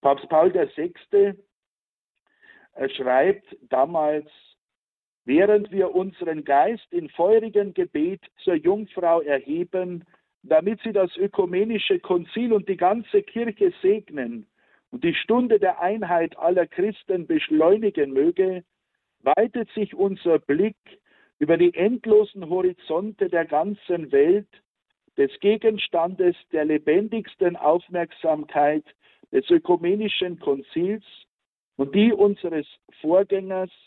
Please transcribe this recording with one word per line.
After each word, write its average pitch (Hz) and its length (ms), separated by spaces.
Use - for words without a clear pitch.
Papst 139 280
Paul 165 240
der 180 160
Sechste, 196 680
er 135 160
schreibt 135 640
damals: 151 600
"Während 202 480
wir 190 220
unseren 170 500
Geist 156 480
in 170 160
feurigem 208 640
Gebet 180 480
zur 180 100
Jungfrau 170 680
erheben, 170 800
damit 175 400
sie 226 100
das 190 240
ökumenische 196 840
Konzil 202 520
und 202 160
die 190 80
ganze 196 460
Kirche 208 580
segnen 139 680
und 127 140
die 165 100
Stunde 226 440
der 185 220
Einheit 175 580
aller 175 280
Christen 185 600
beschleunigen 156 880
möge, 175 500
weitet 220 480
sich 208 240
unser 180 440
Blick 190 380
über 156 160
die 175 180
endlosen 208 760
Horizonte 185 800
der 170 160
ganzen 165 680
Welt, 170 360
des 139 140
Gegenstandes 190 960
der 156 120
lebendigsten 175 920
Aufmerksamkeit 156 1300
des 131 180
ökumenischen 175 880
Konzils 170 680
und 139 180
die 220 180
unseres 190 540
Vorgängers 190 720